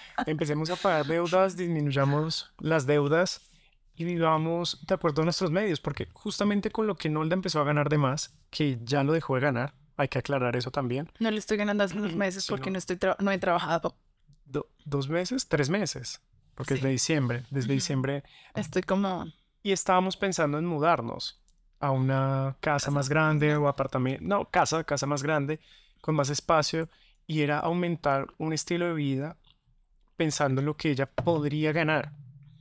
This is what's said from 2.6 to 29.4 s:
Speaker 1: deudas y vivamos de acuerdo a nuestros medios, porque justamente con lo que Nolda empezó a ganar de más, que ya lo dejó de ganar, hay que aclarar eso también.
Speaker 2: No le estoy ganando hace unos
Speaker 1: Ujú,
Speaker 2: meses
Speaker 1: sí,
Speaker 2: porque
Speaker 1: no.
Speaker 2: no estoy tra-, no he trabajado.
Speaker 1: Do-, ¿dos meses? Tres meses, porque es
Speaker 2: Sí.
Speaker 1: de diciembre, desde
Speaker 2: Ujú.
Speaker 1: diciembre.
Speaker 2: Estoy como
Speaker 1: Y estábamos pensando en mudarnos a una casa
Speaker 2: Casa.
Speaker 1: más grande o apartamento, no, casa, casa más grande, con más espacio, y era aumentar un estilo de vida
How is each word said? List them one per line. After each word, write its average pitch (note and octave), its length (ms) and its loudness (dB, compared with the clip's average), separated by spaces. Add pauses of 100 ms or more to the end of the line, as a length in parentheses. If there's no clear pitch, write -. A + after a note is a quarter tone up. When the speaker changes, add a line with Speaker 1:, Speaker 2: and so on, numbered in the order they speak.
Speaker 1:
deudas D3 640 2 (440)
y E3 100 -6
vivamos E3 840 0
de F#3+ 80 2
acuerdo D#3+ 280 0
a - 20 4
nuestros E3+ 260 0
medios, F#3 300 0
porque - 320 -6
justamente G#3 580 -2
con A3 160 -2
lo G3 100 -2
que - 140 -4
Nolda D#3 240 0
empezó F3+ 260 0
a D3 40 4
ganar D3 240 2
de D3+ 100 2
más, C#3+ 360 0 (160)
que C#3 320 0
ya C#3 220 0
lo C#3+ 80 2
dejó D3+ 240 0
de B2 60 0
ganar, C3+ 320 -2 (220)
hay C#3 120 0
que - 100 -2
aclarar B2+ 380 0
eso B2 140 -4
también. C3+ 400 -2 (100)
Speaker 2:
No A3+ 100 0
le G#3+ 80 -2
estoy G#3+ 180 -4
ganando G#3 280 2
hace F#3+ 120 -2
unos G3+ 140 -2
Speaker 1:
Ujú, E3 80 -4
Speaker 2:
meses F#3+ 260 -2
Speaker 1:
sí, - 60 -6
Speaker 2:
porque F#3+ 200 -4
Speaker 1:
no. F#3+ 40 -2
Speaker 2:
no F#3 40 -2
estoy F3+ 180 -4
tra-, F#3 240 0
no G3 100 2
he G3 80 0
trabajado. E3+ 580 0 (500)
Speaker 1:
Do-, C#3+ 200 -6 (180)
¿dos C#3 240 -4
meses? F3+ 380 -2
Tres D3 240 2
meses, E3+ 500 -4 (340)
porque C3+ 200 -2
es B2+ 60 0
Speaker 2:
Sí. C3 60 0
Speaker 1:
de C3+ 60 2
diciembre, B2 580 0
desde C3+ 180 -2
Speaker 2:
Ujú. C#3 60 2
Speaker 1:
diciembre. C3+ 500 -2 (300)
Speaker 2:
Estoy - 280 -2
como F#3+ 440 -2 (360)
Speaker 1:
Y G3+ 100 0
estábamos F#3 440 2
pensando E3 420 0
en D#3+ 80 -2
mudarnos D3 760 0 (380)
a C#3+ 140 0
una C3+ 680 0
casa D3 260 0
Speaker 2:
Casa. C#3+ 40 -2
Speaker 1:
más C#3 180 0
grande D3+ 480 4
o D3 120 2
apartamento, C3+ 560 0
no, G3 260 0
casa, D#3+ 340 2
casa C#3 220 -2
más C#3+ 160 -2
grande, D3+ 380 0 (400)
con D#3 160 -2
más C#3 120 2
espacio, D#3+ 600 0 (380)
y D#3 140 -2
era D3 200 2
aumentar E3 680 0 (100)
un D#3 160 -4
estilo F3 340 -2
de E3+ 80 0
vida C#3+ 420 -2 (800)